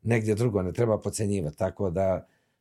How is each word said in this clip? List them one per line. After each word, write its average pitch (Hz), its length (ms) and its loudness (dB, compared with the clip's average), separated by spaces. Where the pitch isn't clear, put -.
negdje 113 320 2
drugo, 101 260 0
ne 90 120 -2
treba 110 260 2
podcjenjivati. 101 580 -2
Tako 95 320 -2
da, 92 380 0